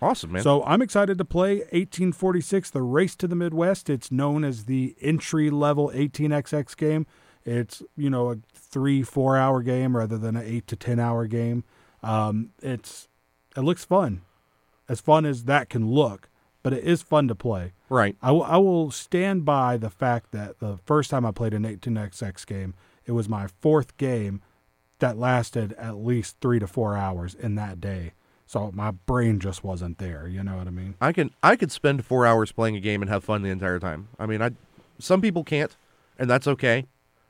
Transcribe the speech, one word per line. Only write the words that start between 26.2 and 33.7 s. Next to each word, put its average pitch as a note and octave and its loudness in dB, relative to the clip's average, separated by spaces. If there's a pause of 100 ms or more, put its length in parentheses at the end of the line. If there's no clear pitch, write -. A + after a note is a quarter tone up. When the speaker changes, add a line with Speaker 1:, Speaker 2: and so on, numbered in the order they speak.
Speaker 2:
three A#2+ 2
to G#2 0
four G#2 -2
hours F#2 -4
in - -4
that G2+ -6
day. F2+ -8 (340)
So G#2 -6
my G#2 -4
brain A2+ 2
just F#2 -6
wasn't F2+ -6
there, E2 -8
you F#2+ -6
know F#2+ -6
what F#2 -8
I F2+ -8
mean? F#2 -8
Speaker 1:
I C#3 0
can, D#3 0 (140)
I F#3+ 8
could F#3 -2
spend C#3+ 0
four B2+ 4
hours A2+ 4
playing A2+ -2
a G2+ -6
game G2+ -2
and G2 -4
have G2+ 0
fun G#2 -2
the G2 -2
entire F#2 -2